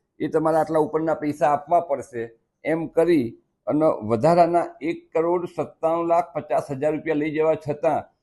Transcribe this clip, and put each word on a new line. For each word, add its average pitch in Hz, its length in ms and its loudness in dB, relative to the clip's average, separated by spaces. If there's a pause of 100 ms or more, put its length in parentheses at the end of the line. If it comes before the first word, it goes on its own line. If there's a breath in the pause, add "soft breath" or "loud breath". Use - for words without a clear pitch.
(200)
એ 151 80 -4
તમારા 160 320 2
આટલા 156 200 0
ઉપરના 156 340 0
પૈસા 147 340 -2
આપવા 147 320 0
પડશે," 123 500 -6 (340)
એમ 160 240 -2
કરી 165 500 2 (300)
અને 151 180 2
વધારાના 160 800 2 (160)
એક 165 320 -6
કરોડ 170 320 0
સત્તાણું 165 640 -4
લાખ 170 260 0
પચાસ 147 380 -4
હજાર 147 220 -2
રૂપિયા 156 220 -4
લઈ 151 160 -2
જવા 156 240 2
છતાં 147 480 -2 (200)